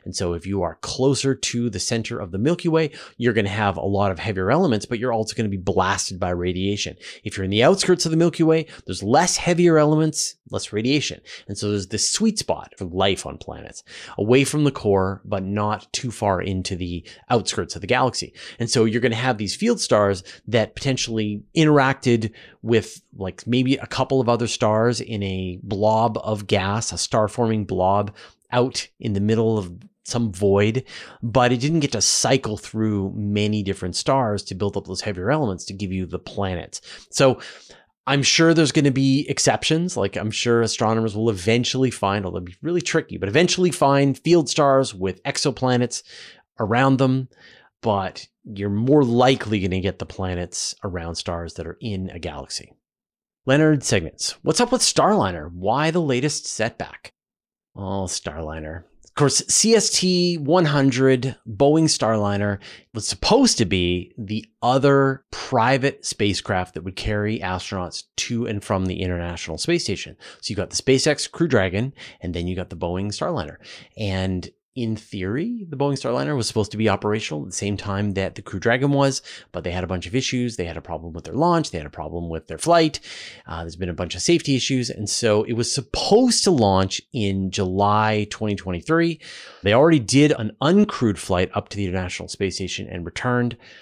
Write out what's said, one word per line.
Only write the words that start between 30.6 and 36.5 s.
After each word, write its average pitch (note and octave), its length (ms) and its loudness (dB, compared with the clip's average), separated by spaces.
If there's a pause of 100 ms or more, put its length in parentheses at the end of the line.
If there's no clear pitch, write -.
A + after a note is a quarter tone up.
but A#2+ 300 4
it A#2+ 80 0
didn't D#3 200 0
get - 120 -2
to G#2+ 80 -2
cycle A#2+ 560 0
through G#2 600 -2
many G#2 460 0
different F#2 320 -4
stars A2 480 0
to - 120 -10
build G2 220 -2
up F#2+ 80 -6
those F#2 160 -8
heavier G2 300 -4
elements B2 340 -2
to - 80 -12
give F#2+ 200 -6
you F#2 140 -4
the E2+ 120 -8
planets. - 640 -6 (300)